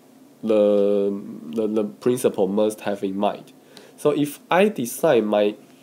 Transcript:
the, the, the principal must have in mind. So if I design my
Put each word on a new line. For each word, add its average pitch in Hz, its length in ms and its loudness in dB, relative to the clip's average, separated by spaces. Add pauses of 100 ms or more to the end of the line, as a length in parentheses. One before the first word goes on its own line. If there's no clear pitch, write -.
(440)
the, 101 760 2 (340)
the, 110 120 -2
the 107 180 -2
principal 117 640 0
must 107 340 -2
have 101 220 -6
in 98 140 -4
mind. - 360 -4 (440)
So 147 140 0
if 147 280 -4 (120)
I 190 180 4
design 123 560 0
my 104 300 2 (280)